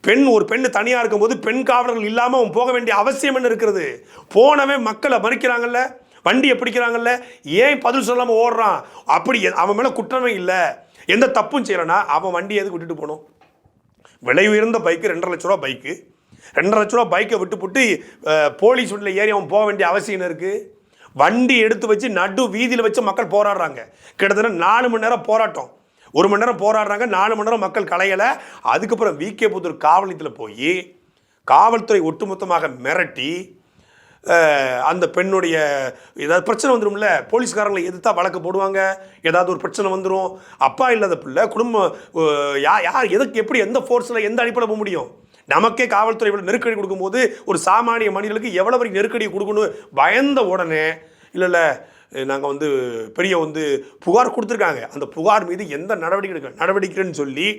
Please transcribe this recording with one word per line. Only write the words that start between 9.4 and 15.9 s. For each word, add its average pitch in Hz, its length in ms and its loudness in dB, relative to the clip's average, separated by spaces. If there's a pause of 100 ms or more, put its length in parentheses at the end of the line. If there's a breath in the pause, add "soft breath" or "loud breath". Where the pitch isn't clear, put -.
எ-, 180 60 2
அவன் 190 240 2
மேல 262 160 0
குற்றமே 254 420 -2
இல்ல, 180 500 -2 (220 loud breath)
எந்த 220 220 4
தப்பும் 226 360 0
செய்யலனா 180 400 0
அவன் 170 280 -2
வண்டி 185 220 -4
எதுக்கு 185 240 -4
விட்டுட்டு 165 240 -10
போகணும்? 151 240 -12 (920 soft breath)
விலை 151 280 0
உயர்ந்த 220 300 0
பைக்கு, 170 280 -2
ரெண்டரை 175 260 -4
லட்ச 170 140 -8
ரூபா 180 200 -2
பைக்கு, 135 340 -10 (540 loud breath)